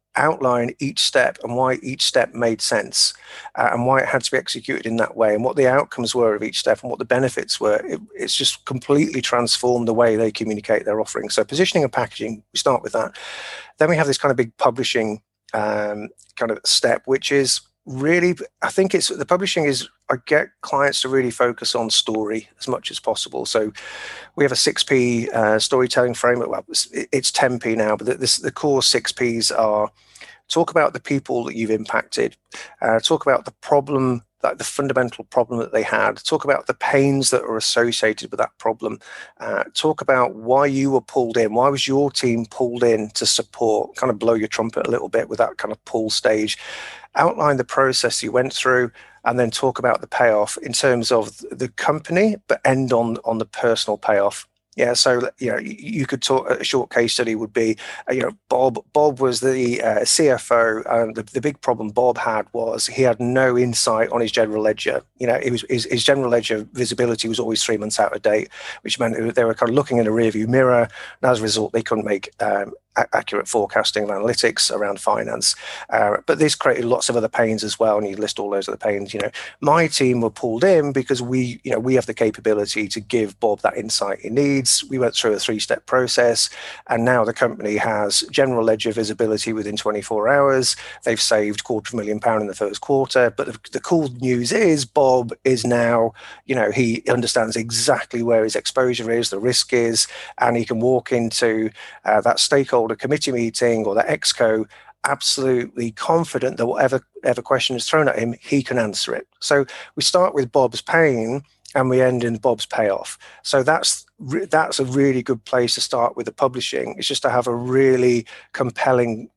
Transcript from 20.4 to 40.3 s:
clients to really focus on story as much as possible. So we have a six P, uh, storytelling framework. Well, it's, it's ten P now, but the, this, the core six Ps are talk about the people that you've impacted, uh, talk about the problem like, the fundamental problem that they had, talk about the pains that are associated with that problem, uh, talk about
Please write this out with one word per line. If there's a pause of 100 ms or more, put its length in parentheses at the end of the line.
clients
to
really
focus
on
story (120)
as
much
as
possible.
So (640)
we
have
a
six
P,
uh,
storytelling
framework.
Well,
it's,
it's
ten
P
now,
but
the,
this,
the
core
six
Ps
are (600)
talk
about
the
people
that
you've
impacted, (440)
uh,
talk
about
the (100)
problem (200)
like,
the
fundamental
problem
that
they
had,
talk
about
the
pains
that
are
associated
with
that
problem, (400)
uh, (100)
talk
about